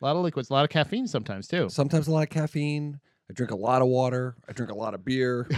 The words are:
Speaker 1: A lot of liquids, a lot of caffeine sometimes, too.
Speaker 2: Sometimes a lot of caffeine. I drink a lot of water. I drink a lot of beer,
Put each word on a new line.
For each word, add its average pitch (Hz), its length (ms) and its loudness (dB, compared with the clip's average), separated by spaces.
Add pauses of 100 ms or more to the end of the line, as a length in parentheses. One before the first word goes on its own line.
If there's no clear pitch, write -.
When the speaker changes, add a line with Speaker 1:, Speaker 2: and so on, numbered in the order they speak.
Speaker 1:
A 131 40 -4
lot 147 100 2
of 180 80 0
liquids, 143 260 -4
a 143 40 0
lot 139 100 6
of 147 80 2
caffeine 196 340 0
sometimes, 107 420 -4
too. 170 220 0
Speaker 2:
Sometimes 143 380 0
a 160 40 0
lot 156 120 4
of 147 60 -2
caffeine. 147 680 -2 (300)
I 104 40 -16
drink 117 180 -2
a 107 40 -2
lot 123 280 4
of 127 40 6
water. 127 480 0 (140)
I - 40 -12
drink 110 180 -6
a 101 40 -8
lot 107 200 -6
of 92 100 -14
beer, 127 420 0 (100)